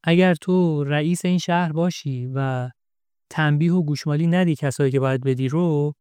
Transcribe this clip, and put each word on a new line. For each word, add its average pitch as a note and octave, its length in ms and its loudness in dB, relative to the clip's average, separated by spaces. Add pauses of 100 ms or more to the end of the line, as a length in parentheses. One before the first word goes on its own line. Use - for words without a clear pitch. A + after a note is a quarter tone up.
اگر F3+ 300 4
تو E3+ 500 0
رئیس D3+ 420 0
این F3+ 120 2
شهر E3+ 340 0
باشی C#3+ 600 -4
و C3 360 -4 (600)
تنبیه D#3 440 2
و F3+ 100 2
گوشمالی D3+ 440 -2
ندی F3 280 2
کسایی C#3 360 -2
که C#3 80 0
باید C3 240 -2
بدی C3 240 -2
رو D3 540 0